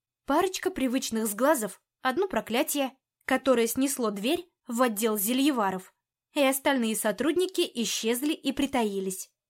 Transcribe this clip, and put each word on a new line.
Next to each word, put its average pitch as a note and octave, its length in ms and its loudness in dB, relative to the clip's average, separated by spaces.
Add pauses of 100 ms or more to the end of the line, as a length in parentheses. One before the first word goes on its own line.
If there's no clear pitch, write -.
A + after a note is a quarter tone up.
(240)
Парочка F#4 460 0
привычных A#3+ 560 -2
сглазов, A3 560 0 (180)
одно C#4+ 280 0
проклятие, C4 680 -2 (300)
которое B3+ 400 2
снесло C4 440 0
дверь A#3+ 400 -2 (160)
в A#3+ 140 -4
отдел A3 380 2
зельеваров, A3 760 0 (400)
и D4 100 2
остальные C4+ 540 2
сотрудники D#4+ 640 0 (140)
исчезли A#3+ 580 -2
и C4+ 200 -2
притаились, G3+ 760 -2 (200)